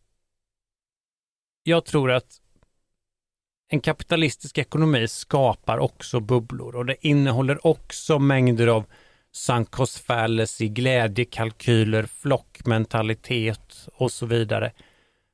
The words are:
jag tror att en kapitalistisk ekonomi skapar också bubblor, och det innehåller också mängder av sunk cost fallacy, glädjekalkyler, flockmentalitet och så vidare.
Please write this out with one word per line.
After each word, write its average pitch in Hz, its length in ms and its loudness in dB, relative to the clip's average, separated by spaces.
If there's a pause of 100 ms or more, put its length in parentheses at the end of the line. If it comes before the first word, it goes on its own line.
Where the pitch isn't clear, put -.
(1700)
jag 165 180 2
tror 135 260 0
att - 300 -4 (1300)
en 147 120 -2
kapitalistisk - 800 -4
ekonomi 147 500 2
skapar 120 720 0
också - 420 -4
bubblor, 120 560 -4
och 123 100 -6
det 135 220 -4
innehåller 139 600 2
också - 520 0
mängder 127 480 4
av 113 180 2 (460)
sunk 117 400 -2
cost - 340 -4
fallacy, 113 640 -2
glädjekalkyler, 113 1400 0
flockmentalitet 113 1900 -2
och 127 180 -2
så - 140 -10
vidare. 113 460 -2 (640)